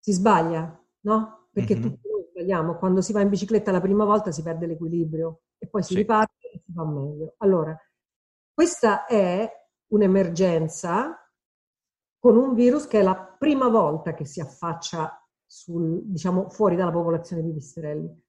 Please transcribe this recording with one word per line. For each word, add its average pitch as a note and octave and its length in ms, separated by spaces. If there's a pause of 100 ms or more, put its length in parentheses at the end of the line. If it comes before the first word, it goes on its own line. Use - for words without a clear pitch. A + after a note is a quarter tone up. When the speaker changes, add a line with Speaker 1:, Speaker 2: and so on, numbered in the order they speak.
Speaker 1:
Si G#3 120
sbaglia, E3 640 (260)
no? A3 500
Perché - 240
Speaker 2:
Mhm. A2+ 60
Speaker 1:
tutti - 260
noi G#4+ 220
sbagliamo. E3+ 460
Quando F#3+ 260
si G#3 100
va G#3 80
in G3+ 80
bicicletta G#3 420
la F#3 100
prima G3+ 240
volta G#3 280
si D#3 100
perde E3 240
l'equilibrio E3 760 (160)
e F#3 100
poi G3+ 140
si - 100
Speaker 2:
Sì. F#3 80
Speaker 1:
riparte E3 520
e F#3+ 120
si - 80
fa E3 120
meglio. D3+ 540
Allora, D#3+ 400 (760)
questa D4+ 540
è G3 420 (440)
un'emergenza F#3 1200 (1040)
con A3+ 180
un C4 180
virus B3 320
che G#3+ 140
è - 20
la F#3 140
prima C4+ 520
volta D#3+ 460
che D3+ 100
si - 160
affaccia - 840 (220)
sul, E3+ 580
diciamo, F#3 460
fuori G3 240
dalla F3 180
popolazione E3+ 500
di E3 60
pipistrelli. D#3 800